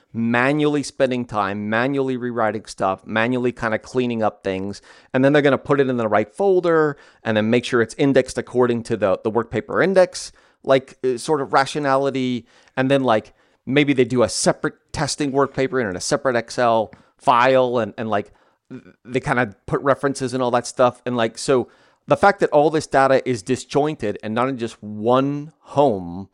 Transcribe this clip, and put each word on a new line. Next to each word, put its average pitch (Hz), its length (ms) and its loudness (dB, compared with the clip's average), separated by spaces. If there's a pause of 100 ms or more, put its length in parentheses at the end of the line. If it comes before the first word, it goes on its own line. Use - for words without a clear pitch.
(120)
manually 135 720 0
spending 127 400 -2
time, 104 460 -4
manually 131 480 -2
rewriting 117 480 -4
stuff, - 400 -4
manually 123 480 0
kinda 110 260 -4
cleaning 120 420 -4
up 104 220 -2
things. 98 380 -6 (320)
And 131 100 2
then 139 80 4
they're 147 100 4
gonna 139 160 4
put 143 220 0
it 135 80 2
in 127 80 -2
the 113 140 -2
right 107 240 0
folder 170 640 2 (260)
and 113 140 -2
then 107 120 2
make 120 140 2
sure 120 180 0
it's 107 160 -4
indexed 135 400 2
according 120 460 0
to 117 140 -4
the, 95 260 0
the 113 60 -4
work 113 200 -2
paper 107 320 -2
index, 185 520 0 (300)
like, - 420 0
uh, 127 120 -2
sort 151 220 -2
of 135 140 -4
rationality. 135 920 -2 (300)
And 131 160 0
then, 135 140 2
like, 110 280 0 (320)
maybe 139 280 2
they 127 120 4
do 120 180 0
a 98 60 2
separate - 460 -2 (160)
testing 143 400 -4
work 135 220 0
paper 131 260 -2
in 101 160 -2
a 90 60 -10
separate 139 340 -2
Excel 117 560 0 (260)
file 127 600 4
and, 107 200 -2
and, 110 120 -6
like, 104 240 -2 (360)
th-, 127 140 -16 (220)
they 127 160 -4
kinda 123 340 -4 (120)
put 151 140 -4
references 131 520 -2
and 131 100 -4
all 123 80 -2
that 123 160 -2
stuff. 123 380 0
And, 123 100 -4
like, 117 220 -2
so 127 320 0 (380)
the 147 100 2
fact 196 240 2
that 165 80 2
all 151 200 4
this 156 180 -2
data 135 400 2
is 123 140 -4
disjointed 135 800 -4
and 107 120 -8
not 120 160 -2
in 135 80 -6
just 113 260 -10
one 131 760 -2
home 95 760 -2